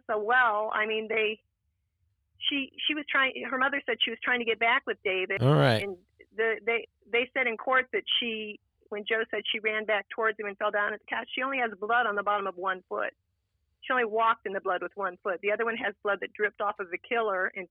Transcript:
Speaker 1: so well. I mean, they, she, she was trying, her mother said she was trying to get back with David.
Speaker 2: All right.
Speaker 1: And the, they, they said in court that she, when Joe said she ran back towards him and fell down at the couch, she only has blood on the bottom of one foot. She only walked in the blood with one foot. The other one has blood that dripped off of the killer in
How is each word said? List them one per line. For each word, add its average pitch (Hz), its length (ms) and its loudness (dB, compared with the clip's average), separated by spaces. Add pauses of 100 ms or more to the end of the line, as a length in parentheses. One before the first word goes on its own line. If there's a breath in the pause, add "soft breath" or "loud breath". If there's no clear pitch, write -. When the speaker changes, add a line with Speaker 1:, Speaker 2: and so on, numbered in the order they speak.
Speaker 1:
so 214 160 0
well. 220 520 2
I 214 100 2
mean, 220 240 -2
they, 220 320 0 (1080)
she, 277 220 -4 (140)
she 302 80 0
was 294 160 -6
trying, 269 220 2 (180)
her 262 60 -2
mother 269 300 0
said 233 180 0
she 247 60 -2
was 226 120 -6
trying 247 180 2
to 233 40 -2
get 220 140 0
back 233 280 4
with 226 160 -4
David. 190 400 0
Speaker 2:
All 139 120 6
right. 127 280 6
Speaker 1:
And 101 140 -6 (400)
the, 220 200 0 (100)
they, 233 200 -2 (240)
they 247 220 0
said 262 140 0
in 226 100 -2
court 254 380 2
that 190 80 2 (180)
she, 220 400 -4 (300)
when 208 180 -6
Joe 226 220 2
said 214 100 -4 (100)
she 226 100 -2
ran 214 260 0
back 202 240 0
towards 220 280 0
him 214 60 -6
and 202 140 -8
fell 208 120 0
down 208 220 0
at 208 80 -8
the - 80 -20
couch, 226 260 -6
she 254 80 -2
only 269 140 -2
has 240 140 0 (100)
blood 233 260 2
on 208 80 0
the 202 80 -2
bottom 202 240 0
of 180 120 -6
one 185 320 -2
foot. - 240 -4 (680)
She - 100 -4
only 247 120 2
walked 226 400 2
in 190 80 -6
the 196 80 -2
blood 180 220 -2
with 175 140 -8
one 185 260 -4
foot. 180 180 -4
The 202 120 0
other 220 120 0
one 233 120 -2
has 208 260 -4
blood 196 180 0
that - 140 -10
dripped 208 260 -2
off 208 200 -2
of 180 100 -6
the 185 80 -6
killer 208 560 0
in 180 160 -10